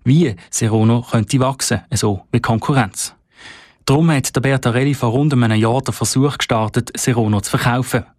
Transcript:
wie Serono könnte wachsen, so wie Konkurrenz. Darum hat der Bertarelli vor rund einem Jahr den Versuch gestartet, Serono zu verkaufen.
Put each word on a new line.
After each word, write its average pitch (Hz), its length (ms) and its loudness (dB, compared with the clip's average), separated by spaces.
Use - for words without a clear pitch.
wie 139 320 4
Serono 113 580 2
könnte 117 300 0
wachsen, 127 420 -2
so 104 360 -2
wie 120 100 0
Konkurrenz. 117 760 -2
Darum 160 280 4
hat 135 220 -2
der 131 60 0
Bertarelli 131 540 0
vor 120 160 -2
rund 143 240 2
einem 110 260 2
Jahr 120 220 0
den 120 100 -4
Versuch 135 460 -2
gestartet, 110 580 -2
Serono 107 440 0
zu - 100 -8
verkaufen. 127 540 -2